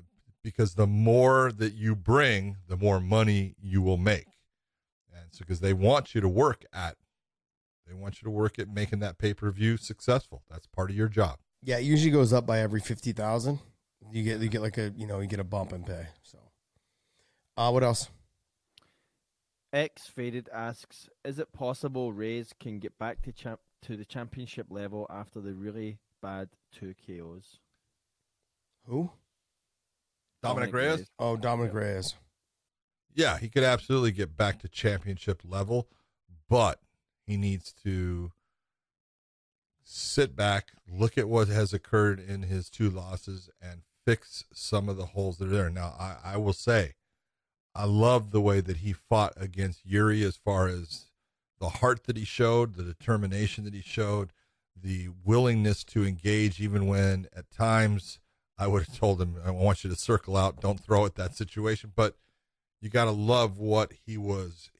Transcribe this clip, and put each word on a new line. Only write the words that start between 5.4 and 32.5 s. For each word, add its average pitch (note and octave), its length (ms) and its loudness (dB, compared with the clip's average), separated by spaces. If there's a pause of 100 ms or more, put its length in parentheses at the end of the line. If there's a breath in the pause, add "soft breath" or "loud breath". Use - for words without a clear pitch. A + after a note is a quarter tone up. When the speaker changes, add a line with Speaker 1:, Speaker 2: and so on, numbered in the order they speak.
Speaker 1:
'cause E2+ 160 -4
they G2 120 4
want A2+ 420 4
you A2 60 2
to G2 60 4
work A#2+ 460 4
at, E2+ 240 -8 (880)
they F2 60 -20
want G2 280 -12
you - 40 -12
to A2 60 -6
work G#2+ 260 0
at G2 100 -6
making G#2 320 -4
that G2+ 200 -8
pay-per-view G#2 580 0
successful. - 720 -2
That's D#2+ 160 -18
part F#2+ 240 -4
of G2 60 -6
your A2 120 2
job. G2+ 300 0 (240)
Speaker 2:
Yeah, B2+ 160 -2
it B2 60 -4
usually D3+ 280 6
goes B2+ 220 6
up A#2+ 120 4
by A2+ 140 2
every G#2+ 220 0
fifty A#2 320 -4
thousand. A2+ 460 -2 (520)
You A2+ 120 -4
get, A2 180 -2
you A2+ 80 0
get, G#2+ 120 -2
like, G#2+ 160 -4
a, G#2+ 200 -4
you A2 80 -10
know, G2+ 140 -6
you G2 80 -6
get G2 120 -6
a F#2+ 60 -6
bump F#2+ 260 -6
in F#2 120 -10
pay. E2+ 240 -10 (160)
So, - 140 -20 (1160)
uh, A#2+ 160 0
what B2+ 120 4
else? A#2+ 260 0 (1600 soft breath)
Speaker 3:
X D3 360 -4
Faded B2 440 -10
asks, A2+ 560 -12 (160)
"Is C#3 160 -10
it - 140 -10
possible B2+ 580 -6
Reyes A2+ 480 -8
can G#2+ 200 -12
get - 180 -14
back A2+ 260 -8
to B2+ 80 -10
champ-, - 280 -12 (240)
to A#2 120 -12
the G#2 100 -14
championship B2 640 -14
level G2+ 400 -10
after G2+ 300 -14
the G2 140 -10
really G#2+ 460 -10 (220)
bad G2 280 -10 (220)
two F#2+ 240 -16 (100)
K F2 160 -16
Os?" E2+ 380 -20 (1300)
Speaker 2:
Who? D3 260 -6 (1300)
Speaker 1:
Dominic A#2+ 300 -2
Speaker 3:
Dominic - 20 -12
Speaker 1:
Reyes? C#3+ 240 0
Speaker 3:
Reyes. - 220 -12
Speaker 2:
Oh, A#2 180 -2
Dominic A#2 360 -2
Speaker 3:
Yeah. A2 60 -4
Speaker 2:
Reyes. G2+ 360 -6 (1000)